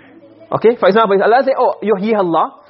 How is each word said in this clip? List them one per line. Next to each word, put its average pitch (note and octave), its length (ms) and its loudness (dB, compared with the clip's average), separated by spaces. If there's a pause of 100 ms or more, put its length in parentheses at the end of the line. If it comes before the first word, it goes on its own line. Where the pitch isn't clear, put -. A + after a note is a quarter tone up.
(560)
Okay? A#3 240 0
For F#3+ 80 2
example, G3 300 2
if G3 40 -2
Allah A#3 220 2
say, C4 140 -2
"Oh, A#3+ 260 -2
yuhyiha G#3 320 -2
Allah." E3+ 540 -2